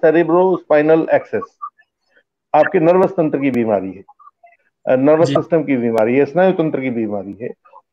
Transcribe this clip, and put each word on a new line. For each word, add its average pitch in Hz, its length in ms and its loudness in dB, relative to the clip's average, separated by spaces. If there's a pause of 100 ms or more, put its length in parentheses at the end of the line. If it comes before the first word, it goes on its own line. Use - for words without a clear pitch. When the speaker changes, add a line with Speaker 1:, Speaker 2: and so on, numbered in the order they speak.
Speaker 1:
cerebrospinal 165 1000 2
axis, 127 340 -2 (1120)
आपके 156 240 2
नर्वस 185 320 2
तंत्र 156 280 -2
की 135 120 -2
बीमारी 107 400 -2
है, 92 100 -18 (880)
अ, 127 60 4
नर्वस 151 320 2
Speaker 2:
जी। 139 60 -4
Speaker 1:
सिस्टम 139 300 -2
की 139 140 -2
बीमारी 117 400 0
है, 139 80 2
स्नायु 185 260 0
तंत्र 160 300 -4
की 131 80 -6
बीमारी 101 520 -8
है, 123 80 -12 (440)